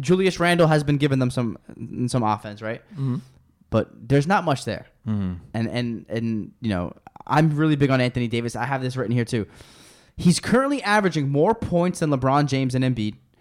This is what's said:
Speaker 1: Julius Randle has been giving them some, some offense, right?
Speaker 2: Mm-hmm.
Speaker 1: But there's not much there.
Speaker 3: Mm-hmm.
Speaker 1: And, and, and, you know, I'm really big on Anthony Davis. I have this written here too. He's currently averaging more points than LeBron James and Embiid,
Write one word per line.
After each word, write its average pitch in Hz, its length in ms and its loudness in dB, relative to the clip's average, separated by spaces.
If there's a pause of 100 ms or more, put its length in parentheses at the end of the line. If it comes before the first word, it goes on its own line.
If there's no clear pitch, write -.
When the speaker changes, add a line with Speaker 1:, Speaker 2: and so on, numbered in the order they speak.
Speaker 1:
Julius 180 400 2
Randle 170 260 4
has 156 160 4
been 147 140 2
giving 135 240 2
them 127 100 2
some, 120 280 -4 (500)
some 123 160 0
offense, 107 380 -2
right? 113 180 -8 (120)
Speaker 2:
Mm-hmm. 135 240 -4 (540)
Speaker 1:
But - 380 -2
there's 143 180 4
not 190 180 2
much 143 200 -2
there. 104 220 -8 (200)
Speaker 3:
Mm-hmm. 101 280 -2 (180)
Speaker 1:
And, 113 160 -2
and, 117 400 -6
and, 113 520 -4
you 113 100 -4
know, 90 260 -4 (300)
I'm 151 280 2
really 151 220 2
big 139 140 2
on 131 100 4
Anthony 123 260 0
Davis. 117 300 -4
I 113 80 -4
have 131 180 -4
this 127 140 -6
written 117 160 -2
here 120 120 2
too. 110 220 -4 (720)
He's 175 240 4
currently 269 420 0
averaging 190 460 0
more 156 260 4
points 175 460 -2
than 156 100 0
LeBron 135 360 2
James 135 280 0
and 131 100 0
Embiid, 113 300 -2 (260)